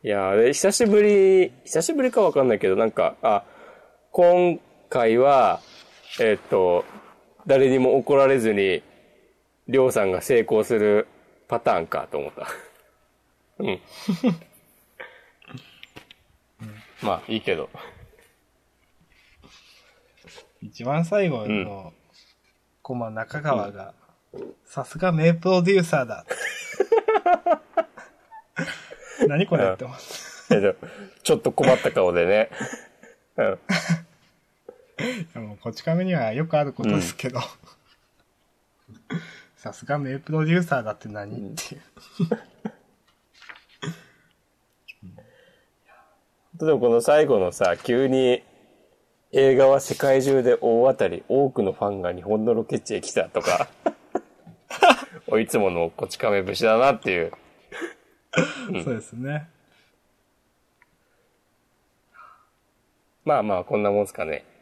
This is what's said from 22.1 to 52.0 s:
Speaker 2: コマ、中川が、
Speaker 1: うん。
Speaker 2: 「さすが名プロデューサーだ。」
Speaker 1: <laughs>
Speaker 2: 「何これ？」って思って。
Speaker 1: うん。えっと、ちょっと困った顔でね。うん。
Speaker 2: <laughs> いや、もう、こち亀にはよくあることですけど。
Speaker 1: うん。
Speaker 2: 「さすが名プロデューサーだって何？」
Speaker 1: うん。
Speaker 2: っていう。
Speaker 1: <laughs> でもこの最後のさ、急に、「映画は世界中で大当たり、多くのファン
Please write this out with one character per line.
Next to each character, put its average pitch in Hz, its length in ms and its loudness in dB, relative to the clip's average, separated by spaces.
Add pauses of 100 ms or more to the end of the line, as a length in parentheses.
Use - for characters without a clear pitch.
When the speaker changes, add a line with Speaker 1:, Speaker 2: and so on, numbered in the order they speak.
Speaker 2:
コ 127 140 -10
マ、 113 140 -8
中 110 300 -8
川 123 300 -2
が、 101 240 -18 (380)
Speaker 1:
う - 60 -18
ん。 - 160 -14 (100)
Speaker 2:
「さ - 200 -10
す - 140 -16
が 180 140 0
名 165 220 4
プ 165 140 -4
ロ 185 140 4
デ 190 120 4
ュ 190 60 6
ー 170 40 0
サ 156 180 -2
ー 120 40 -4
だ。」 - 200 -12 (3000)
Speaker 1:
<laughs> - 80 2
Speaker 2:
「何 156 180 0
こ 170 100 -2
れ？」 107 160 2
っ 92 40 -6
て - 80 -12
思 127 100 -14
っ - 40 -20
て。 - 60 -20 (520)
Speaker 1:
う 104 40 2
ん。 98 60 2
え 98 40 4
っ - 40 -4
と、 - 120 -16 (360)
ち - 100 0
ょ 139 40 4
っ 110 40 -8
と 123 120 -2
困 127 200 4
っ 123 60 4
た - 140 -2
顔 90 200 2
で 87 140 2
ね。 104 240 2 (840)
う - 60 -2
ん。 98 180 -2
Speaker 2:
<laughs> - 80 -20 (1400)
い 233 300 -8
や、 120 60 -14
も 104 140 -16
う、 - 40 -20
こ 117 140 -12
ち - 100 -16
亀 170 220 -2
に 185 100 -4
は 117 180 -4
よ 151 140 -4
く 160 120 -2
あ 147 60 0
る 139 80 -8
こ 117 120 -10
と 107 60 0
で 101 120 0
す 85 140 -10
け 131 140 -8
ど。 123 80 -8
Speaker 1:
う 117 40 -8
ん。 - 20 -8 (2000)
Speaker 2:
「さ 104 160 -16
す - 140 -20
が 147 120 -4
名 139 200 -6
プ 156 140 -10
ロ 156 120 0
デ 160 80 0
ュ 180 60 4
ー 180 40 2
サ 147 180 -2
ー - 20 -12
だ 107 100 -8
っ - 40 -10
て - 120 -18
何？」 104 280 -12
Speaker 1:
う 104 140 -12
ん。 - 20 -16
Speaker 2:
っ - 40 -16
て - 180 -14
い - 40 -20
う。 - 40 -20 (4000)
Speaker 1:
<laughs> - 0 -
で 160 180 0
も 135 60 2
こ 120 120 2
の 117 100 4
最 151 260 4
後 127 120 4
の 90 140 0
さ、 87 240 0
急 127 300 0
に、 127 360 2 (880)
「映 135 240 4
画 135 120 6
は 139 120 4
世 - 140 -8
界 135 280 2
中 135 200 2
で 120 180 4
大 117 280 2
当 135 60 2
た 101 140 -2
り、 87 200 -8
多 135 220 2
く 127 120 -4
の 95 100 -2
フ - 80 -10
ァ 101 100 -2
ン 98 120 -8